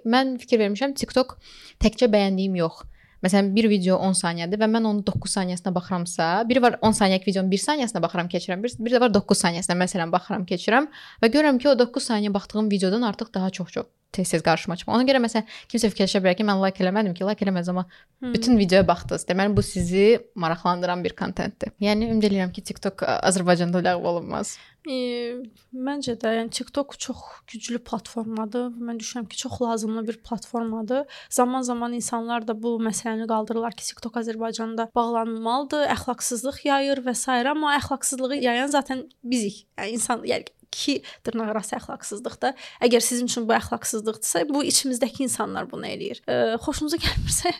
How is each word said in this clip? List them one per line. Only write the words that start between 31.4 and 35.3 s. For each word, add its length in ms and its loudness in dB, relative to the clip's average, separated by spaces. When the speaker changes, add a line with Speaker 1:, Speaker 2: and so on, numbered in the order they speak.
Speaker 2:
insanlar 540 -4
da 160 -6
bu 200 -2
məsələni 440 -4
qaldırırlar 440 -2
ki, 140 -14
TikTok 320 -10
Azərbaycanda 800 -6
bağlanmalıdır, 920 0